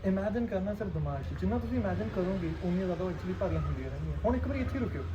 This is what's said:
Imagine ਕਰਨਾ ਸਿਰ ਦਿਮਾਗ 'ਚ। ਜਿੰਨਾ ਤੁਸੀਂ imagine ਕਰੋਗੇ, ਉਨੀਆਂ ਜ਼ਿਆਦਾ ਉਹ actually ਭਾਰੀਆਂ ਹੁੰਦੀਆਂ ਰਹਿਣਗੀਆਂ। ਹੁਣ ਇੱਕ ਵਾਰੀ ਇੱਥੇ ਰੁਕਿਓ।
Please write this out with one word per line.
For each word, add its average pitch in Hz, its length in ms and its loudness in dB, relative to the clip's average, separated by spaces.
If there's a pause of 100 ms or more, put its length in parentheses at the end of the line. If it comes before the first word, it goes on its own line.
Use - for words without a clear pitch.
Imagine 202 380 2
ਕਰਨਾ 196 260 0
ਸਿਰ 202 140 -2
ਦਿਮਾਗ 143 340 -2
'ਚ। 143 180 -4
ਜਿੰਨਾ 202 180 2
ਤੁਸੀਂ 233 220 0
imagine 202 360 0
ਕਰੋਗੇ, 180 360 0 (120)
ਉਨੀਆਂ 180 220 2
ਜ਼ਿਆਦਾ 175 180 0
ਉਹ 185 60 0
actually 180 300 -2
ਭਾਰੀਆਂ - 220 2
ਹੁੰਦੀਆਂ 135 280 -2
ਰਹਿਣਗੀਆਂ। 151 360 -4
ਹੁਣ 240 100 6
ਇੱਕ 254 120 0
ਵਾਰੀ 277 120 0
ਇੱਥੇ 254 200 0
ਰੁਕਿਓ। - 240 -2 (120)